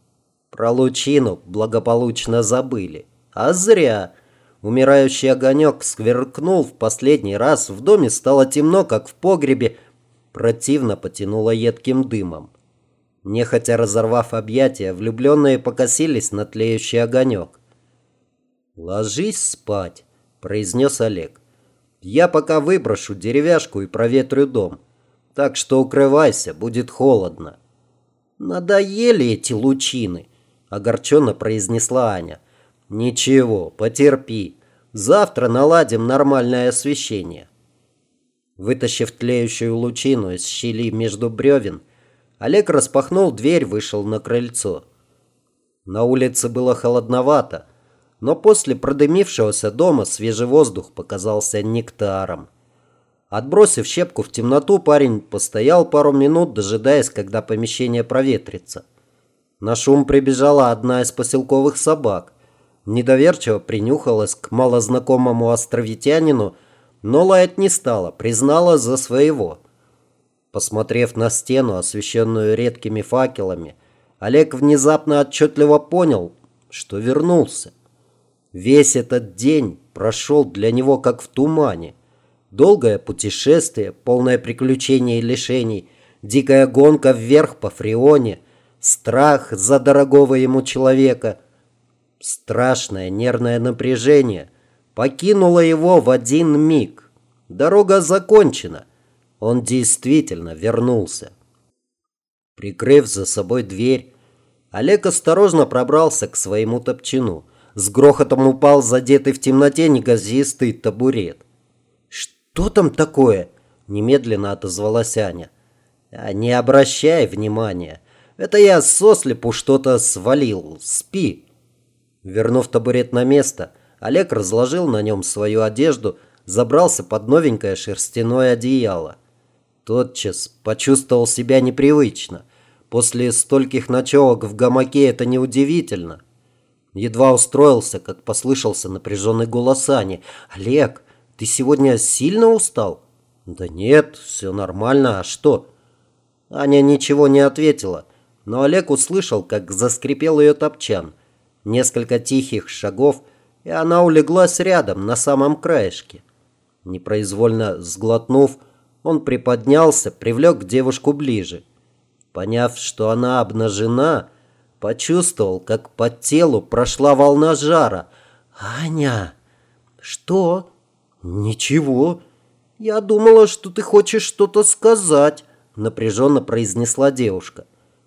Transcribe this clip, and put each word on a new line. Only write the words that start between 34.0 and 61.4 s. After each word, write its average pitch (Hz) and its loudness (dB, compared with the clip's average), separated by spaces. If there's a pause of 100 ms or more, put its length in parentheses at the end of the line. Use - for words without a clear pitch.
Завтра 123 0
наладим 127 2
нормальное 127 0
освещение". 104 -8 (1040)
Вытащив 117 -4
тлеющую 117 -4
лучину 120 -2
из 92 -10
щели 117 -6
между 113 -4
бревен, 113 0 (560)
Олег 185 0
распахнул 151 0
дверь, 135 0
вышел 104 -6
на 107 -4
крыльцо. 117 -6 (1000)
На 101 -4
улице 127 -2
было 127 -2
холодновато, 123 0 (540)
но 135 -2
после 208 2
продымившегося 135 0
дома 139 0
свежий 113 -4
воздух 123 2
показался 104 -6
нектаром. 104 -6 (800)
Отбросив 131 2
щепку 170 -6
в - -10
темноту, 139 0
парень 139 2
постоял 135 0
пару 147 2
минут, 143 2
дожидаясь, 113 0
когда 104 -8
помещение 117 -4
проветрится. 131 -4 (760)
На 110 -4
шум 139 2
прибежала 135 4
одна 123 -2
из 120 -4
поселковых 135 -2